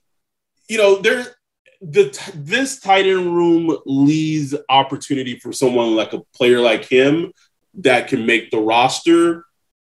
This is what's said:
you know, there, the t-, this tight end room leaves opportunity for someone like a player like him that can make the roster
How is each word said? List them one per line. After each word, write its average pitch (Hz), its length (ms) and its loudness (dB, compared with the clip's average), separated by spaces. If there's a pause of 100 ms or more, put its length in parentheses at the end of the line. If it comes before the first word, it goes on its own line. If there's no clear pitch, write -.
(680)
you 220 100 -6
know, 196 180 4
there, 240 280 -2 (560)
the 196 300 0
t-, - 240 -16
this 196 460 -6
tight 196 260 2
end 180 280 0
room 170 520 2
leaves 147 680 0 (140)
opportunity 131 680 -2
for 117 140 -12
someone 117 440 0
like 104 160 -4
a 98 80 -8 (140)
player 123 260 2
like 117 240 2
him 143 480 0 (420)
that 117 340 0
can 117 180 -4
make 117 240 -2
the 113 80 -2
roster 165 880 0 (480)